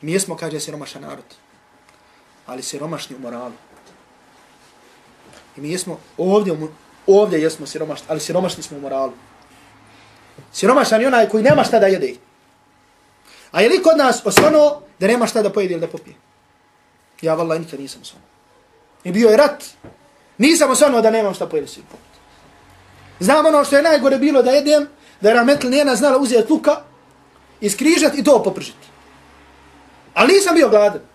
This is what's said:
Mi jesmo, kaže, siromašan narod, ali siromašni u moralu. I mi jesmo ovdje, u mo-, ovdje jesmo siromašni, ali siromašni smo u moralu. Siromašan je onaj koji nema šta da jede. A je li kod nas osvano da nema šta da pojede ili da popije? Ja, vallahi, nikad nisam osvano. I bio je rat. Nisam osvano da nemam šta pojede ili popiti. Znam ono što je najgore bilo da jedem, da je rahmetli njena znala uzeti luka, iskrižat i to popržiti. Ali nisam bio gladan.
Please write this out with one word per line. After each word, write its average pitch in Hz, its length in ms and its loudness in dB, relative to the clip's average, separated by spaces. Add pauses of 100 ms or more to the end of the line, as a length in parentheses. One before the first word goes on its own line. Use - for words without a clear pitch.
Mi 156 120 -10
jesmo, 185 240 -4
kaže, 156 240 -10
siromašan 147 420 -16
narod, 143 220 -18 (1200)
ali 131 160 -16
siromašni 143 540 -12
u - 20 -20
moralu. 120 360 -14 (2000)
I 147 40 -20
mi 147 100 -12
jesmo 180 300 -10 (160)
ovdje, 190 360 0
u 156 40 -6
mo-, 156 160 -12 (340)
ovdje 196 340 4
jesmo 156 260 -4
siromašni, 156 420 -12
ali 156 120 -6
siromašni 170 420 -6
smo 147 140 -16
u 139 40 -16
moralu. 135 320 -8 (1400)
Siromašan 220 480 0
je 247 60 0
onaj 233 220 2
koji 220 140 -2
nema 262 220 2
šta 226 140 0
da 202 80 4
jede. 151 280 -2 (1400)
A 170 120 0
je 233 60 4
li 359 140 2
kod 320 140 4
nas 262 300 0
osvano 294 560 4 (160)
da 185 80 -2
nema 233 200 2
šta 220 160 -2
da 202 80 -2
pojede 196 240 -2
ili 165 60 -6
da 165 80 -6
popije? - 280 -18 (1040)
Ja, 160 120 0
vallahi, 165 260 -4
nikad 147 200 -14
nisam 135 220 -16
osvano. - 220 -20 (800)
I 180 80 -8
bio 220 160 4
je 214 80 6
rat. 294 280 0 (720)
Nisam 285 320 2
osvano 262 300 2
da 220 100 2
nemam 214 240 -2
šta 170 120 -8
pojede 151 300 -8
ili - 140 -20
popiti. - 280 -20 (1000)
Znam 294 260 2
ono 294 180 2
što 285 120 0
je 285 60 4
najgore 277 360 2
bilo 277 240 2
da 247 80 2
jedem, 294 380 2 (320)
da 196 80 2
je 226 60 4
rahmetli 254 360 2
njena 269 260 0
znala 269 220 2
uzeti 240 340 0
luka, 294 240 0 (840)
iskrižat 285 580 0
i 233 60 -4
to 247 180 4
popržiti. - 440 -8 (1300)
Ali 240 180 4
nisam 370 220 2
bio 311 140 4
gladan. 208 320 2 (140)